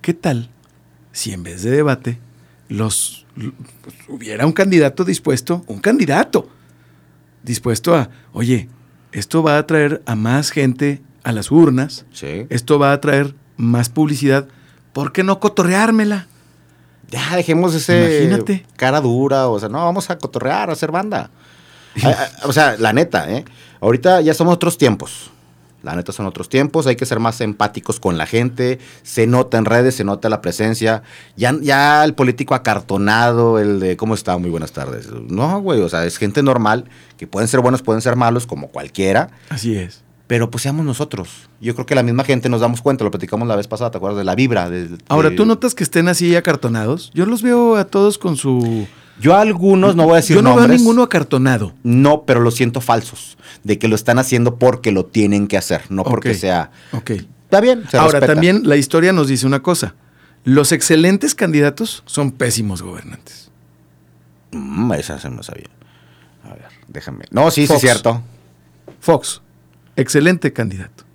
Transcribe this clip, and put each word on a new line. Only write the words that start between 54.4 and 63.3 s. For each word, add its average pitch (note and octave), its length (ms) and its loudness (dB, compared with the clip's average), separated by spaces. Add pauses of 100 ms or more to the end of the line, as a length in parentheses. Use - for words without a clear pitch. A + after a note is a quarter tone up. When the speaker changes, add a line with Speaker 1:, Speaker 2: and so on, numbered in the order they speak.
Speaker 2:
porque A#2+ 340 2
lo F#2 140 0
tienen G2+ 420 2
que G2 80 -2
hacer, F2 320 -2
no F#2+ 160 -4
porque A#2+ 280 -2
Speaker 1:
Ok, G2+ 40 -2
Speaker 2:
sea F2 340 -2 (220)
Speaker 1:
ok. A#2+ 180 -10 (340)
Speaker 2:
Está G3 180 4
bien, A#3+ 280 2
se E3 60 0
Speaker 1:
Ahora, D#3 160 4
Speaker 2:
respeta. C#3 220 4
Speaker 1:
también F3 340 4
la D3 80 4
historia E3 380 2
nos D3+ 140 2
dice C3 180 0
una C3+ 160 0
cosa. D#3+ 320 -2 (500)
Los C3+ 280 4
excelentes F3 600 2
candidatos D3 720 -2
son C#3+ 280 -4
pésimos A#2 500 -4
gobernantes. - 680 -18 (1000)